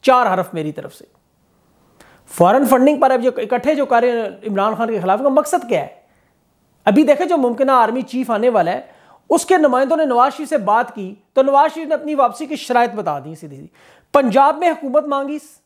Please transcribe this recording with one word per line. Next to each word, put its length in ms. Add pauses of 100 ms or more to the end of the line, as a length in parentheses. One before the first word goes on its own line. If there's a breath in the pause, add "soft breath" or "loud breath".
चार 240
हरफ 260
मेरी 180
तरफ 200
से। 140 (1200 soft breath)
फॉरेन 360
फंडिंग 340
पर 120
अब 80
जो 120
इकट्ठे 420
जो 120
कार्य 580
इमरान 300
खान 160
के 100
खिलाफ, 220
का 80
मकसद 340
क्या 160
है? 220 (840)
अभी 180
देखें, 240
जो 80
मुमकिन 340
आर्मी 340
चीफ 260
आने 200
वाला 200
है, 180 (420 soft breath)
उसके 280
नुमाइंदों 380
ने 100
नवाज 260
शरीफ 160
से 120
बात 300
की, 260 (200)
तो 60
नवाज 280
शरीफ 180
ने 60
अपनी 220
वापसी 300
की 120
शराइत 360
बता 260
दी 160
सीधी 200
सी। 140 (440 soft breath)
पंजाब 440
में 100
हुकूमत 380
मांगी 320 (280)